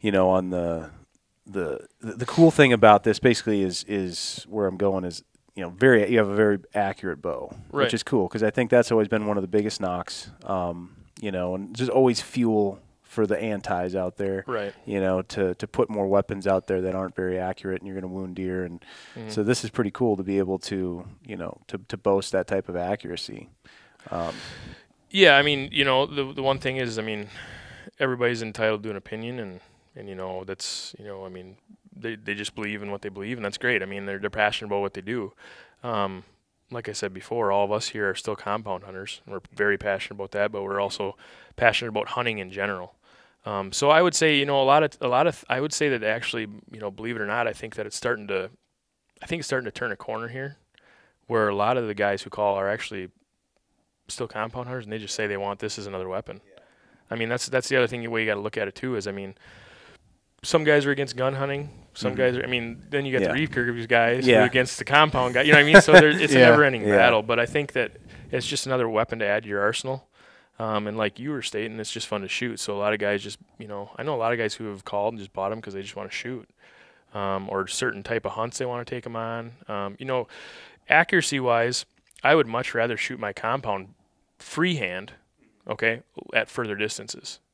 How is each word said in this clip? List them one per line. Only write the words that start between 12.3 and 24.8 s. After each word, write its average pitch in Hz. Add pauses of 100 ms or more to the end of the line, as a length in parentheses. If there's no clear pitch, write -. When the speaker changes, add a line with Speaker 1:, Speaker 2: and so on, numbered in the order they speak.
Speaker 1:
for 110
the 98
antis 98
out 92
there, 98
Speaker 2:
Right. 107 (140)
Speaker 1:
you 101
know, 92
to, 92
to 104
put -
more 104
weapons 98
out 95
there 92
that 92
aren't 95
very 92
accurate, 92
and 95
you're 95
gonna 92
wound 92
deer. 92
And 87 (320)
Speaker 2:
Mm-hmm. 110
Speaker 1:
so 107
this 117
is 107
pretty 101
cool 110
to 95
be 98
able 95
to, 92 (180)
you 107
know, -
to, - (120)
to 113
boast 98
that 92
type 95
of 87
accuracy. 90 (600)
Um, 85 (760)